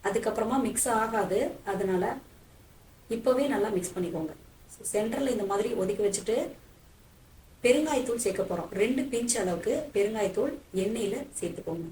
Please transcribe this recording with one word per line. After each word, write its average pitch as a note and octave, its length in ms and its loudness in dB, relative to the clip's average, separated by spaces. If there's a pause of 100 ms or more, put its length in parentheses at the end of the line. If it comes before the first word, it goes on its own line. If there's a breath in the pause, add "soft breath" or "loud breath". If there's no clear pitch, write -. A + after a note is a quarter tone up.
அதுக்கப்புறமா A3 580 0
மிக்ஸ் - 220 0 (140)
ஆகாது, G3+ 380 0 (340)
அதனால F#3+ 360 2 (1080)
இப்பவே C4 360 4
நல்லா G#3 220 2
மிக்ஸ் F3 220 -2
பண்ணிக்கோங்க. E3 360 -2 (600)
சென்டர்ல A#3 420 2
இந்த G3+ 160 -2
மாதிரி G#3+ 180 0 (140)
ஒதுக்கி G3+ 240 0
வச்சுட்டு G#3+ 300 0 (1300)
பெருங்காயத்தூள் B3+ 640 2
சேர்க்க G3 240 0
போறோம். F3 320 -4
ரெண்டு B3+ 220 2 (100)
பிஞ்ச் A#3 300 0
அளவுக்கு F3+ 320 0 (200)
பெருங்காயத்தூள் G#3 580 0 (320)
எண்ணெயில A3 300 -2 (240)
சேர்த்துக்கோங்க. E3+ 520 -6